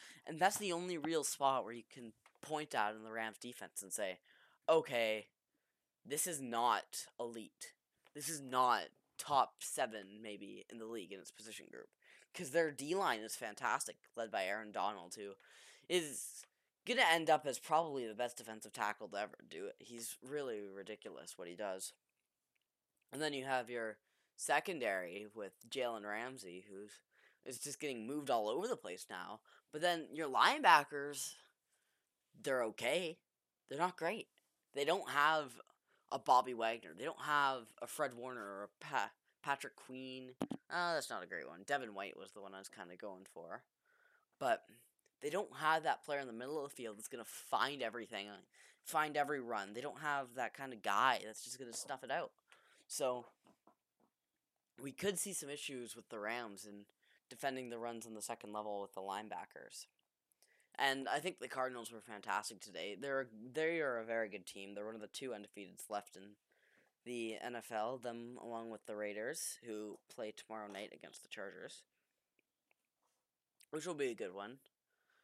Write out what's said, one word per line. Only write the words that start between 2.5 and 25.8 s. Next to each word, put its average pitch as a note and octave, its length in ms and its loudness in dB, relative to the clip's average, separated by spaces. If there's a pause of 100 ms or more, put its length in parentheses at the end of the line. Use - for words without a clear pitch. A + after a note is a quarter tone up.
out G#2+ 200 4
in A2 80 -10
the A2 100 -10
Rams A2+ 260 -4
defense - 440 -10
and F#2+ 80 -12
say, F#2 280 -2 (500)
"Okay, A#2 600 4 (760)
this D3 220 0
is D#3+ 140 -2
not A#2 640 4 (120)
elite. A#2 540 -8 (420)
This D3 140 -6
is D#3 140 -4
not B2+ 400 6 (360)
top C3+ 420 6
seven, G#2+ 640 -2
maybe, G2+ 460 -10
in A#2 100 -12
the A2+ 60 -8
league A2 280 -8
in G2 60 -8
its - 120 -16
position G#2+ 400 -14
group." - 180 -14 (460)
'Cause E3 160 -6
their D#3+ 200 6
D-line C#3+ 500 2
is G#2+ 160 -6
fantastic, A2+ 600 0 (200)
led A2+ 140 -2
by G2 140 2
Aaron G#2 260 -2
Donald, F#2+ 440 -2
who G2+ 200 -8 (540)
is D#3 560 -2 (400)
gonna B3 180 4
end E3 260 8
up D3+ 180 8
as C3 120 0
probably D3+ 480 2
the G#2+ 80 -6
best A#2 220 -2
defensive A2 360 -10
tackle G#2 360 0
to G2+ 80 -8
ever G2+ 220 -2 (100)
do E2+ 180 -6
it. - 140 -8
He's A#2 420 -10
really B2+ 380 -4
ridiculous G2 760 -10
what F2 120 -8
he F2 80 -10
does. F#2+ 380 -4 (1160)
And C3+ 100 -8
then D3+ 120 0
you C3+ 120 -4
have B2+ 240 0
your A2+ 300 -4 (380)
secondary G#2+ 1000 2
with G#2 340 -10
Jalen A#2 360 0